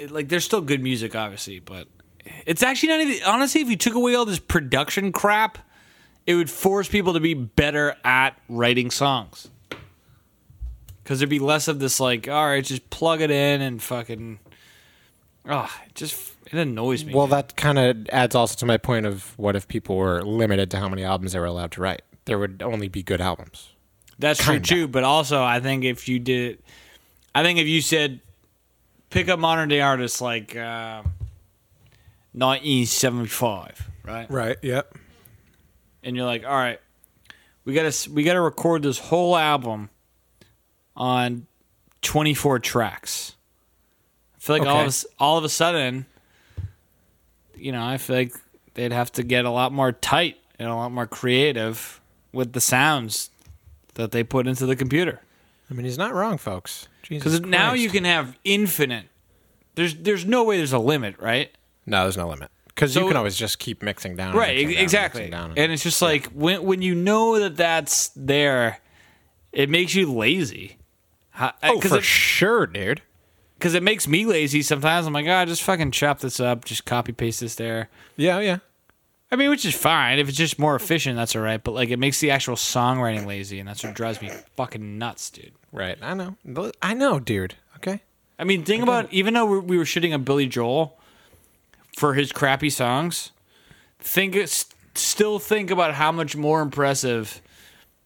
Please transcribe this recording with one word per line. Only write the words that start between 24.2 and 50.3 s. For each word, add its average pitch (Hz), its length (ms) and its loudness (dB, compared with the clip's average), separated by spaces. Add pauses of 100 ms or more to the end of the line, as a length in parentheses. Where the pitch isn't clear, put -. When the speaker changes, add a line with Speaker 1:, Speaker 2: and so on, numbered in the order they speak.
Speaker 1:
true, 147 120 4
Speaker 2:
Kinda. 90 120 -2
Speaker 1:
too, 170 200 2
but 127 160 2
also, 139 400 4
I 123 160 2
think 135 240 -2
if 127 240 -2
you 127 100 0
did, 123 400 -2 (800)
I 143 80 4
think 170 160 2
if 156 80 2
you 156 140 4
said, 147 380 0 (920)
pick 180 180 0
up 180 80 4
modern 165 320 0
day 143 120 4
artists 131 400 0
like, 117 340 -6
uh, 113 480 -10 (1300)
nineteen 131 540 2
seventy-five, 117 1000 -2 (140)
right? 113 280 -12
Speaker 2:
Right, 123 320 -4
yep. 135 320 -4 (1080)
Speaker 1:
And 123 120 -8
you're 123 100 -4
like, 117 200 -4
"All 139 100 0
right, 123 240 0 (880)
we 131 80 -4
gotta 160 160 4
s-, - 180 -4
we 147 160 0
gotta 180 180 4
record 170 420 0
this 135 160 0
whole 175 360 2
album 123 540 0 (1080)
on 123 520 -2 (540)
twenty-four 147 580 2
tracks." - 760 -4 (1040)
I - 20 -20
feel 151 200 2
like 147 80 2
all 143 80 4
of 151 40 6
Speaker 2:
Okay. 151 60 6
Speaker 1:
a - 20 0
s-, - 180 -4 (140)
all 151 180 4
of 160 60 0
a 151 60 -2
sudden, 135 560 0 (1500)
you 135 160 -10
know, 120 120 -4
I 127 140 -4
feel 131 180 -4
like 127 180 0 (420)
they'd 120 160 -4
have 120 220 -2
to 127 100 -4
get 123 220 2
a 123 40 -2
lot 123 220 0
more 135 200 0
tight 151 460 0 (220)